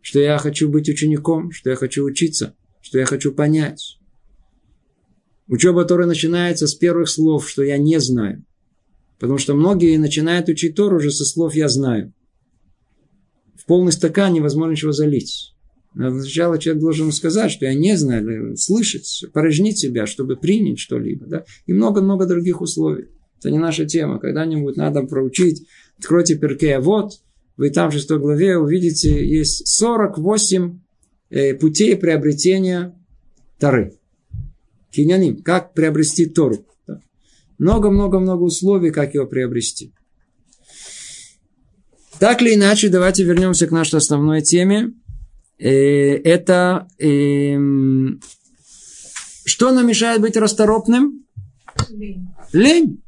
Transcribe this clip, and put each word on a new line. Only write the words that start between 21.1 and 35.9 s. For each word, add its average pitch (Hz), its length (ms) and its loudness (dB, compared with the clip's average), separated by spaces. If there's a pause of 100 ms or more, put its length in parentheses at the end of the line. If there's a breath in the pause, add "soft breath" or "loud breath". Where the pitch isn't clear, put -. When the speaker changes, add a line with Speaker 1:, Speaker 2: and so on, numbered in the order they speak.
Speaker 1:
Да? - 180 -10 (220 soft breath)
И 180 60 -2
много-много 196 540 2
других 175 340 -2
условий. 156 460 -4 (320)
Это 143 140 -4
не 151 60 0
наша 160 260 -2
тема. 151 340 -4
Когда-нибудь 147 580 -4
надо 147 260 -2
проучить. 135 680 -2 (300 soft breath)
Откройте 170 380 2
Перкей 143 400 0
Авот. 196 440 -2 (360)
Вы 143 140 0
там 170 200 0
в - 20 -4
шестой 147 260 -2
главе 151 400 2
увидите, 156 680 0
есть 147 440 -2
сорок 220 500 0
восемь, 180 600 -2 (500)
э, 135 240 0
путей 156 420 2
приобретения 175 1040 0 (600)
Торы. 127 340 0 (960)
Киньяним. 160 520 0
Как 175 320 -2
приобрести 156 520 0